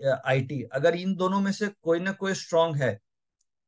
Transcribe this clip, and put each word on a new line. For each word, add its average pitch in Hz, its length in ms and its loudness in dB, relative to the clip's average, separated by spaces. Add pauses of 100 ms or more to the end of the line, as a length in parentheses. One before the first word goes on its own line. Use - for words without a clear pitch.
अ, 131 220 0
आईटी, 135 380 0
अगर 165 320 2
इन 180 200 -4
दोनों 185 260 0
में 196 100 0
से 202 160 -2 (140)
कोई 165 180 2
ना 190 120 -2
कोई 190 220 -4
स्ट्रॉन्ग 165 420 0
है 120 240 -2 (680)